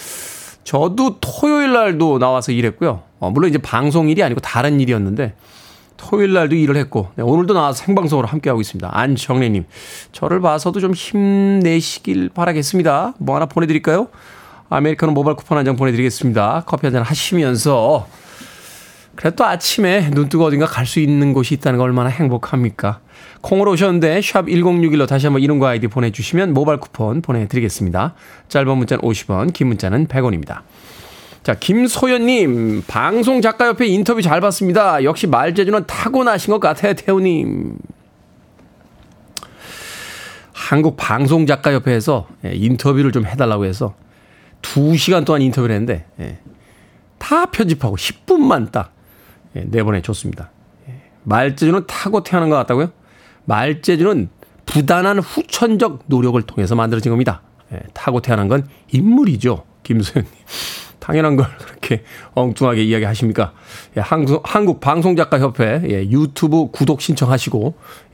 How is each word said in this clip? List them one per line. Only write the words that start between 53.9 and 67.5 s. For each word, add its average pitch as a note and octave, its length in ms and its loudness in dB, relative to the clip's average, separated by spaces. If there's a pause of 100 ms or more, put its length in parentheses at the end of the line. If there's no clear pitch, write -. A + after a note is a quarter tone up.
부단한 F3+ 540 2
후천적 A3 880 -2
노력을 B2 360 2
통해서 G2+ 320 -2
만들어진 A#2 360 0
겁니다. A#2+ 300 0 (320)
예, - 60 -10 (140)
타고 B2 280 -2
태어난 G#2+ 260 0
건 C#3 200 0 (240)
인물이죠, C#3+ 720 2 (200)
김소연님. A2+ 480 -2 (680)
당연한 D#3 360 0
걸 B2+ 100 4 (140)
그렇게 - 440 -6 (300)
엉뚱하게 B2 520 0
이야기하십니까? A2 680 0 (440)
예, G#2+ 40 -2
한국, D3+ 440 0
한국 G#3 340 0
방송작가협회, D3+ 1120 2
예, G2 200 -2
유튜브 D3+ 640 0
구독 C#3 300 0
신청하시고, C3 760 0 (380)